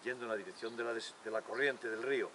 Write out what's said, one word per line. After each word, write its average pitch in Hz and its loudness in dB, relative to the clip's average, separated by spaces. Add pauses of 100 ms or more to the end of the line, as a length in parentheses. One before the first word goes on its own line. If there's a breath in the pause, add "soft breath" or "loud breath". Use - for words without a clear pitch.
yendo 123 -4
en 117 -4
la 110 2
dirección 104 -6
de 117 0
la 117 2
des-, 113 -4
de 110 -4
la 110 2
corriente 123 2
del 110 0
río 123 4